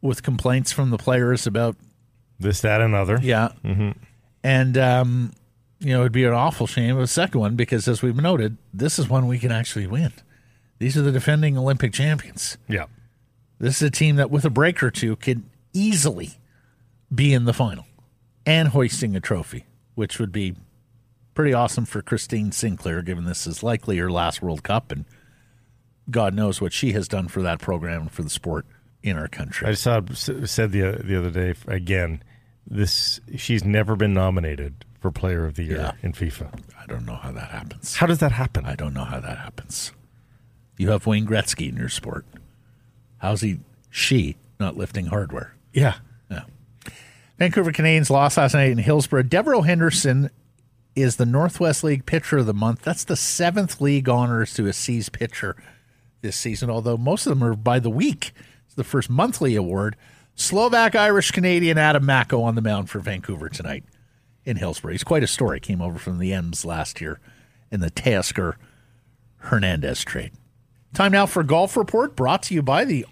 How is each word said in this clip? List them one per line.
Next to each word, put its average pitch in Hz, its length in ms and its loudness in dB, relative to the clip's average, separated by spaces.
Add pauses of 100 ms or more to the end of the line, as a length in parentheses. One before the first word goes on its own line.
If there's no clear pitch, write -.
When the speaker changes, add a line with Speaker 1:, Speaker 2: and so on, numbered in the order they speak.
Speaker 1:
with 131 220 -2
complaints 131 480 0
from 135 200 0
the 117 60 0
players 123 500 2
about 117 280 0 (640)
Speaker 2:
This, 95 220 0
that, 107 200 4
and 110 120 4
other. 101 280 2
Speaker 1:
Yeah. 117 280 2 (140)
Speaker 2:
Mm-hmm. 101 280 0 (520)
Speaker 1:
And, 131 340 4
um, 123 560 2 (460)
you 139 140 -2
know, 127 80 4
it'd 123 100 2
be 127 140 4
an 117 80 4
awful 123 340 0
shame 120 300 0
of 131 60 2
a 123 40 0
second 170 320 0
one 110 160 0
because, 117 320 0
as 113 140 0
we've 123 140 0
noted, 131 420 0 (160)
this 147 260 -2
is 131 100 0
one 127 180 2
we 123 120 -2
can 120 120 0
actually 110 360 -4
win. 135 260 -2 (640)
These 131 200 0
are 147 40 2
the 143 100 2
defending 151 460 2
Olympic 131 360 0
champions. - 640 -4 (100)
Speaker 2:
Yeah. 92 180 -4 (720)
Speaker 1:
This 127 240 -2
is 151 60 2
a 139 40 0
team 151 260 2
that, 135 120 2
with 143 160 0
a 165 40 4
break 147 340 2
or 120 80 0
two, 110 240 -2
can 120 340 -4 (240)
easily 156 600 0 (800)
be 139 200 4
in 123 120 2
the 117 80 2
final 110 320 -4 (600)
and 156 240 4
hoisting 117 460 0
a 95 60 0
trophy, - 440 -6 (300)
which 107 240 -6
would 107 140 -4
be 95 220 -4 (760)
pretty 147 200 2
awesome 120 320 0
for 107 160 -6
Christine 104 500 -2
Sinclair, 90 500 -4
given 87 240 -6
this 87 220 -6
is 85 160 -8
likely 110 340 -2
her 90 140 -2
last 85 300 -2
World 82 220 -6
Cup, 107 280 -2
and 69 140 -8 (1040)
God 113 240 0
knows 101 260 0
what 92 140 -4
she 131 180 -2
has 98 160 -2
done 92 220 -4
for 95 120 -4
that 85 180 -2
program 85 440 -4
and 80 80 -8
for - 120 -8
the 76 60 -6
sport 80 360 -6 (360)
in 98 160 -2
our 76 100 -6
country. - 400 -8
Speaker 2:
I 110 40 0
just 104 120 -4
saw, 117 260 2
s-, - 200 -8 (220)
said 110 200 0
the, 98 320 0
the 95 140 -2
other 90 120 -2
day, 90 240 -2 (140)
again, 87 560 -2 (440)
this, - 520 -2 (180)
she's 113 260 -2
never 104 320 2
been 101 180 2
nominated 82 680 -2 (160)
for 92 120 -2
Player 85 340 -2
of 76 100 -4
the 85 80 -6
Year 80 140 -4
Speaker 1:
Yeah. - 140 -4 (100)
Speaker 2:
in 92 120 -4
fifa. - 380 -6 (300)
Speaker 1:
I - 60 -20
don't 58 180 -10
know 57 100 -10
how - 160 -12
that - 200 -12
happens. - 460 -12
Speaker 2:
How 175 100 4
does 165 120 2
that 147 120 4
happen? 123 340 -2
Speaker 1:
I - 100 -6
don't 73 200 -8
know 67 80 -6
how 62 160 -8
that 62 180 -12
happens. - 540 -12 (880)
You 95 120 2
have 104 160 2
Wayne 107 220 2
Gretzky 98 420 0
in 62 80 -8
your 62 120 -6
sport. - 360 -10 (920)
How's 98 220 -2
he, 101 180 -2 (320)
she, 92 440 0 (240)
not 92 160 -2
lifting 90 320 -6
hardware? 95 480 -6 (160)
Speaker 2:
Yeah. 127 240 2 (340)
Speaker 1:
Yeah. - 140 -10 (920)
Vancouver 175 340 2
Canadians 156 380 4
lost 139 280 4
last 139 160 4
night 139 180 4
in 117 80 2
Hillsborough. 135 440 2
Devereaux 214 380 2
Henderson 147 720 2 (640)
is 131 220 2
the 123 80 2
Northwest 151 580 2
League 143 220 0
Pitcher 151 340 0
of 123 80 4
the 107 60 0
Month. 110 280 0
That's - 220 -4
the 170 120 -2
seventh 180 640 0
league 139 300 2
honors 120 460 2
to 107 120 0
a 95 60 0
C's 117 360 -4
pitcher - 460 -8 (680)
this 101 140 -6
season, 120 360 -4
although 113 260 -2
most 143 300 0
of 135 100 2
them 123 100 4
are 117 80 2
by 113 240 2
the 117 100 0
week. 170 420 0 (340)
It's - 100 -20
the 127 80 -4
first - 260 -2
monthly 139 460 0
award. 98 400 0 (400)
Slovak 226 600 2
Irish 208 360 4
Canadian 175 460 4
Adam 151 280 6
Mako 131 360 4
on 117 140 0
the 117 60 0
mound 101 280 0
for 104 100 -6
Vancouver 92 500 -6
tonight 73 340 -10 (600)
in 117 140 -4
Hillsborough. 82 340 -6
He's 90 120 -6
quite 156 200 2
a 107 40 0
story. 95 320 -2
Came 92 220 -4
over 85 180 -4
from 90 200 -6
the 92 140 -2
M's 85 320 -4
last 80 340 -6
year 76 200 -8 (520)
in 104 80 -4
the 85 120 -2
Teoscar 92 640 0 (840)
Hernandez 87 640 -2
trade. - 280 -8 (600)
Time 196 180 4
now 202 140 6
for 185 180 0
Golf 160 320 4
Report, 240 400 0
brought 135 280 2
to - 100 -6
you 160 80 2
by 143 240 2
the 151 260 0